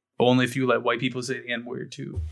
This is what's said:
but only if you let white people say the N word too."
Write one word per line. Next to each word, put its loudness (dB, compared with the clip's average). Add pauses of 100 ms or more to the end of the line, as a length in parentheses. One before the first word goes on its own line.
(180)
but 4
only 6
if -4
you 0
let 4
white 2
people -2
say -6
the -16
N -6
word -8
too." -8 (100)